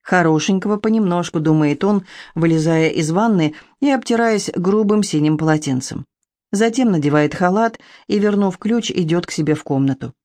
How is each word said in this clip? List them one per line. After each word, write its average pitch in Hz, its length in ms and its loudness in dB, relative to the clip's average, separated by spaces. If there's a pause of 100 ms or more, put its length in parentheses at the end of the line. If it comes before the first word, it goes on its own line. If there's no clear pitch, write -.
«Хорошенького 180 760 0
понемножку», 185 640 -2
думает 151 420 2
он, 196 220 0 (320)
вылезая 160 540 2
из 156 200 -2
ванны 180 440 2 (260)
и 285 100 2
обтираясь 226 640 0
грубым 208 480 2
синим 151 360 0
полотенцем. 151 680 -2 (460)
Затем 226 400 2
надевает 147 420 2
халат 214 460 0 (260)
и, 208 140 0
вернув 202 380 0
ключ, 226 340 -2
идет 175 340 0
к - 60 -14
себе 151 240 0
в - 80 -14
комнату. 135 500 -2 (100)